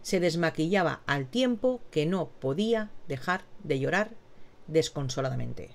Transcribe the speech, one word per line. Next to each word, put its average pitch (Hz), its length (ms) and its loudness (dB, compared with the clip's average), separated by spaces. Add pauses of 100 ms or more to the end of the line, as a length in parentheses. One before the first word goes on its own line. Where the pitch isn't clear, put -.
se 190 180 0
desmaquillaba 165 840 2
al 139 240 0
tiempo 247 520 2 (100)
que 151 140 2
no 175 240 0 (100)
podía 214 520 0 (160)
dejar 160 380 -2 (180)
de 143 160 0
llorar 180 360 0 (520)
desconsoladamente. 131 1080 0